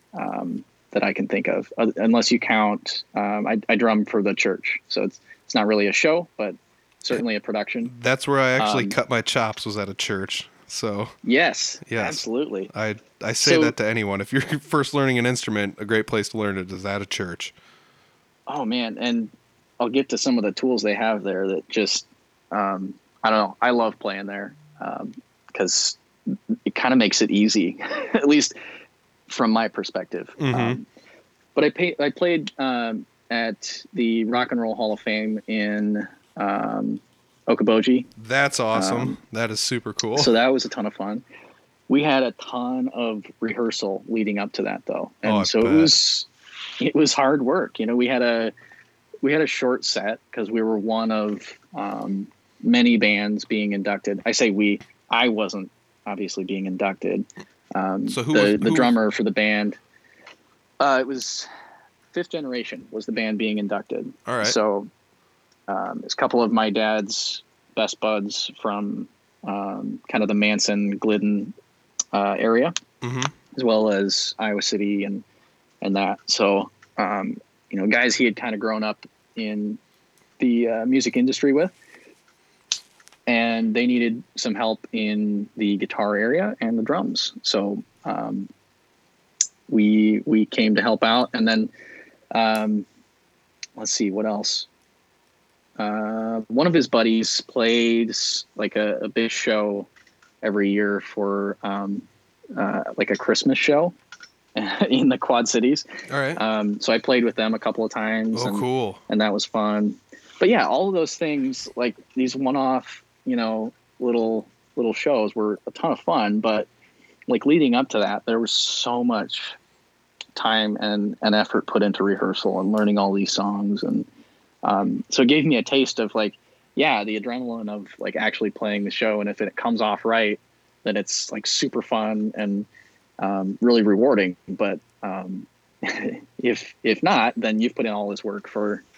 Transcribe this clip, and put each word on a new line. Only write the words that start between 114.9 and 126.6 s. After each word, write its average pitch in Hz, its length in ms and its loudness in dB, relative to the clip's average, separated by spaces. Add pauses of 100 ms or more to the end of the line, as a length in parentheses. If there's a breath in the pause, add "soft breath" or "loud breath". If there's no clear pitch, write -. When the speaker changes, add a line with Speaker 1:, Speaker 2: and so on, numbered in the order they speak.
Speaker 1:
shows 113 420 0
were 107 320 -2
a - 40 -10
ton 160 200 -2
of - 80 -2
fun, 110 400 2
but, 107 280 0 (600 soft breath)
like, 120 180 0
leading 143 300 6
up 131 140 2
to 110 100 0
that, 101 260 0
there 113 140 0
was 117 120 0
so - 520 -2
much - 500 -2 (840)
time 110 440 0
and, 104 420 -2
and 107 140 2
effort - 320 0
put 104 160 2
into 98 200 0
rehearsal 95 560 0
and 95 120 0
learning 104 260 4
all 98 160 2
these 98 180 0
songs. 101 520 -2
And, - 220 -2 (580 soft breath)
um, 101 460 0
so - 140 2
it 120 40 6
gave 143 180 6
me 139 120 4
a 113 60 0
taste 135 360 0
of, 107 160 -2
like, 107 200 0 (400 soft breath)